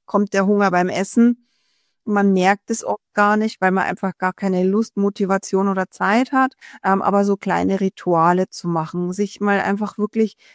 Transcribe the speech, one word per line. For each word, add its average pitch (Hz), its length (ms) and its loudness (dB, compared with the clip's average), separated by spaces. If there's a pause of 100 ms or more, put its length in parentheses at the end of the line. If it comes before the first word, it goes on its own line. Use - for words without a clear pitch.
kommt 202 280 -2
der 196 140 2
Hunger 202 240 2
beim 180 160 2
Essen, 233 600 0 (600)
man 202 260 2
merkt 190 380 2
es 220 120 -6
oft - 200 -6 (100)
gar 208 240 2
nicht, 214 240 -4
weil 185 100 2
man 190 120 2
einfach - 340 -6
gar 185 160 -4
keine 185 300 -2
Lust, 202 340 -2
Motivation 196 680 -2
oder 190 220 -2
Zeit 214 420 -2
hat, 262 220 0 (300)
ähm, 190 180 0
aber 202 240 2
so 202 120 0
kleine 185 420 -2
Rituale 180 720 0
zu - 180 -12
machen, 175 440 -4
sich 196 280 -6
mal 202 200 0
einfach 202 380 -4
wirklich 214 400 -2 (180)